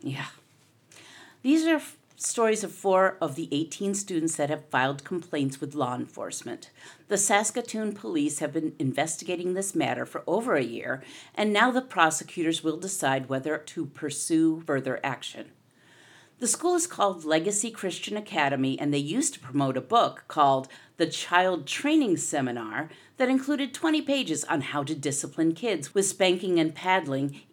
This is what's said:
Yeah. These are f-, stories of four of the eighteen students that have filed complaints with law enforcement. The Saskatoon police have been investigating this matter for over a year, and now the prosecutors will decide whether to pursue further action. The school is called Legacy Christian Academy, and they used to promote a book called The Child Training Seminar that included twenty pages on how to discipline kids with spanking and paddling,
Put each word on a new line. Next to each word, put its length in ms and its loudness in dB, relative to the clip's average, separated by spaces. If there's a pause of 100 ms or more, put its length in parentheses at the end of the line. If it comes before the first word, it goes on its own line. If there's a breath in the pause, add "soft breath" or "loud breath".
Yeah. 260 -6 (1160 loud breath)
These 240 4
are 80 6
f-, 220 -6 (180)
stories 480 2
of 80 -6
four 500 4
of 140 -2
the 160 -6
eighteen 420 -2
students 440 -2
that 120 0
have 200 -4
filed 340 2
complaints 580 -4
with 140 -8
law 180 0
enforcement. 800 -8 (380 loud breath)
The 80 2
Saskatoon 760 0
police 460 -2
have 140 -4
been 260 -2
investigating 760 -2
this 220 -4
matter 300 0
for 200 -10
over 300 0
a 80 4
year, 400 -6 (320 loud breath)
and 180 2
now 160 6
the 120 2
prosecutors 800 0
will 140 0
decide 520 -2
whether 280 -2
to 280 -8
pursue 800 0
further 380 -2
action. 480 -8 (880 soft breath)
The 80 -2
school 280 2
is 100 2
called 400 0
Legacy 460 0
Christian 440 -6
Academy, 640 0
and 140 0
they 60 2
used 340 -2
to 60 -16
promote 360 0
a 60 -2
book 460 2
called 400 4 (300 loud breath)
The 100 2
Child 580 0
Training 520 2
Seminar 720 -4 (280 loud breath)
that 120 2
included 440 0
twenty 300 0
pages 400 0
on 180 0
how 220 -4
to 100 -4
discipline 600 0
kids 400 -4
with 100 4
spanking 540 2
and 160 2
paddling, 640 0 (120)